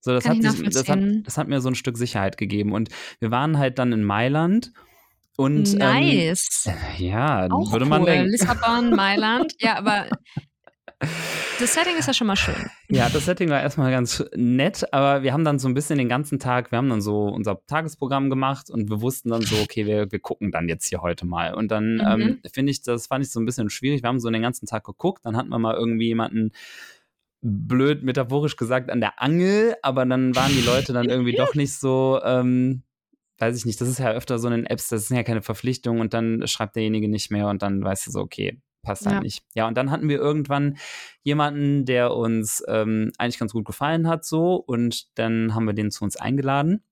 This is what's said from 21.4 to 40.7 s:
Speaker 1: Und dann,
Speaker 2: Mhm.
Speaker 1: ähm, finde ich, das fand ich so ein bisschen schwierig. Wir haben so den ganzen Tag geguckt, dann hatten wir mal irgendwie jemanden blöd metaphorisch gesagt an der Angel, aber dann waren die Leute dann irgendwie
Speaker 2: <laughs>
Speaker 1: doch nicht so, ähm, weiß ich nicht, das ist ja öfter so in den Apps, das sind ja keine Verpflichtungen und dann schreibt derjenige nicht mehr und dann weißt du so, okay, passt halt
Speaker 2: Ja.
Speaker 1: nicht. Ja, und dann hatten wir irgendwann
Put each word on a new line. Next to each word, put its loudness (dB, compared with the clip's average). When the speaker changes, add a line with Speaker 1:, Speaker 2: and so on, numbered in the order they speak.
Speaker 1:
Und -2
dann, 0
Speaker 2:
Mhm. -
Speaker 1:
ähm, 2
finde 0
ich, -6
das -4
fand -2
ich -10
so -4
ein 0
bisschen -2
schwierig. -2
Wir 0
haben 0
so -2
den 0
ganzen -4
Tag -6
geguckt, -4
dann -2
hatten -2
wir -4
mal 2
irgendwie 0
jemanden 0
blöd 0
metaphorisch -2
gesagt -2
an 0
der -2
Angel, 2
aber 0
dann 2
waren 2
die 2
Leute 2
dann 0
irgendwie 2
Speaker 2:
<laughs> 0
Speaker 1:
doch 2
nicht 0
so, 2
ähm, 2
weiß 0
ich -6
nicht, -4
das 0
ist -2
ja 0
öfter -4
so -2
in 0
den -2
Apps, -6
das -4
sind 0
ja 0
keine -2
Verpflichtungen -2
und -2
dann 0
schreibt -4
derjenige 0
nicht -2
mehr 0
und -2
dann -2
weißt -2
du -12
so, -6
okay, -6
passt -6
halt 2
Speaker 2:
Ja. 0
Speaker 1:
nicht. -8
Ja, 0
und -2
dann 0
hatten 0
wir 2
irgendwann 0